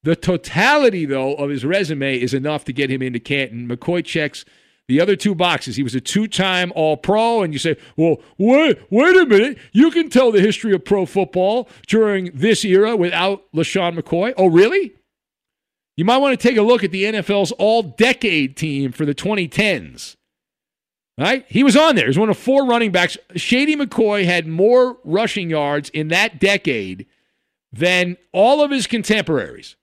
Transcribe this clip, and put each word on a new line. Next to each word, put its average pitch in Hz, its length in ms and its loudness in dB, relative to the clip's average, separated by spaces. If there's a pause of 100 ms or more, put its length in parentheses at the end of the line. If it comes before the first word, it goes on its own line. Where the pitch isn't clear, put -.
The 160 140 0
totality, 208 880 0
though, 139 300 -4
of 143 160 -6
his 135 120 -6
resume 143 560 -2
is 123 140 -4
enough 139 320 -4
to 143 80 -10
get 135 180 -4
him 131 120 -4
into 123 180 -6
Canton. 123 480 -6
McCoy 165 340 -4
checks - 440 -6 (420)
the 127 100 2
other 202 180 2
two 208 180 -2
boxes. 160 420 -2
He 139 60 -4
was 123 120 -6
a 127 60 -4
two-time 185 760 -2
All-Pro, 202 680 0
and 160 100 -4
you 139 60 -6
say, 160 180 -2 (220)
"Well, 160 240 0 (160)
wait, 262 400 2 (100)
wait 302 260 4
a 359 120 6
minute. 226 320 2 (140)
You 294 180 6
can 330 180 -2
tell 240 240 4
the 202 80 4
history 208 320 0
of 185 140 -2
pro 196 180 0
football 196 640 -2 (180)
during 202 460 0
this 185 320 0
era 214 320 2
without 180 560 -2
LeSean 170 480 -2
McCoy." 190 380 -4
Oh, 190 80 4
really? 220 480 2 (1040)
You 165 80 0
might 240 100 4
wanna 269 220 2
take 240 180 2
a 214 60 2
look 226 200 4
at 175 100 -4
the 190 140 -4
N 220 100 -4
F 190 120 -6
L's 202 240 0
all-decade 202 1040 0
team 139 360 -4
for 156 120 -6
the 143 80 -2
twenty 190 340 -4
tens. 127 720 -4 (1000)
Right? 220 300 -2
He - 140 0
was 262 140 6
on 302 200 4
there. 131 100 2
He 131 40 0
was 135 80 0
one 220 120 0
of 170 80 -2
four 269 260 2
running 233 280 0
backs. 175 260 -2 (180)
Shady 285 400 0
McCoy 214 480 -2
had 175 220 -2
more 233 580 2
rushing 185 460 -4
yards 147 400 -2
in 156 180 -6
that 180 320 -2
decade 117 680 -2 (640)
than 180 460 -2 (160)
all 269 300 4
of 294 80 0
his 269 160 -2
contemporaries 165 960 -4